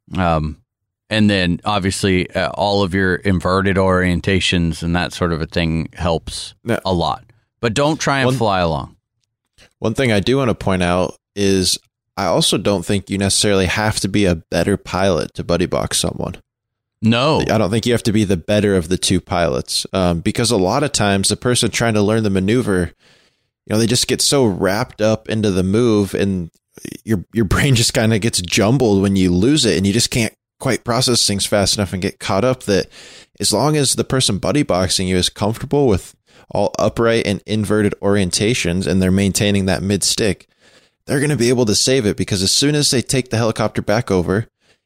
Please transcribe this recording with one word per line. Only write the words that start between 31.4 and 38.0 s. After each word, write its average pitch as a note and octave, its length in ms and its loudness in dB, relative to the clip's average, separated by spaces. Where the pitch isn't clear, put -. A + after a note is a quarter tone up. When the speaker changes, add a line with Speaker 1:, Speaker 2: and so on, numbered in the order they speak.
Speaker 2:
fast G2+ 280 0
enough G2+ 160 -2
and F#2 120 -4
get - 160 -6
caught G2+ 260 -2
up B2+ 180 -2
that F#2+ 240 0
as G2+ 120 -2
long C3 240 0
as C#3+ 200 0
the A2+ 80 0
person C3 340 -2
buddy A#2+ 240 0
boxing F#2 460 0
you F#2 100 0
is F2 120 0
comfortable C3 580 -2
with F#2+ 280 0
all G2+ 260 -2
upright A#2 480 0
and G2+ 220 -2
inverted G#2 540 0